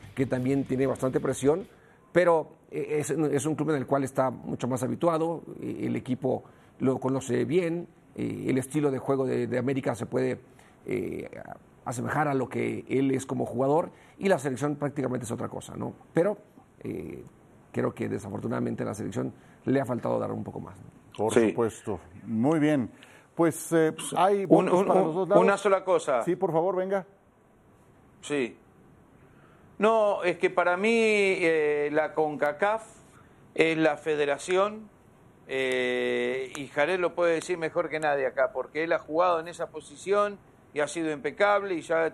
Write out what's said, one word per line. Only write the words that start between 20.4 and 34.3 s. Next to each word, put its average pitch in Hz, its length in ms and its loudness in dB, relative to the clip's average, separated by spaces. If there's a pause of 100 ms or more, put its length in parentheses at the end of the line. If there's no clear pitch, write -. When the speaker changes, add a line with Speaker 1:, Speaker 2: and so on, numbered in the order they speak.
Speaker 1:
poco - 160 -10
más, - 200 -14
¿no? - 80 -20 (300)
Speaker 2:
Por 107 160 0
Speaker 3:
Sí. 113 160 6
Speaker 2:
supuesto. 107 500 -4 (260)
Muy 120 340 2
bien. 147 300 2 (460)
Pues, - 380 0
eh, 160 200 4 (220)
hay 196 320 4
Speaker 3:
Un, 170 180 6
Speaker 2:
votos 180 160 4
Speaker 3:
un, 196 60 0
Speaker 2:
para 180 140 4
Speaker 3:
un, - 60 2
Speaker 2:
los 156 80 -4
dos 180 140 -2
lados. 202 140 8
Speaker 3:
una 196 140 4
sola 190 260 2
cosa. 156 400 2
Speaker 2:
Sí, 170 120 0
por 180 160 -2
favor, 170 240 0
venga. 190 300 -2 (1160)
Speaker 3:
Sí. 131 360 -4 (1200)
No, 208 440 4
es 170 140 0
que 180 120 2
para 175 280 2
mí, 208 160 2
eh, 170 1000 2
la 151 220 0
concacaf 151 720 0 (720)
es 160 220 4
la 156 200 4
federación, 180 920 0 (580)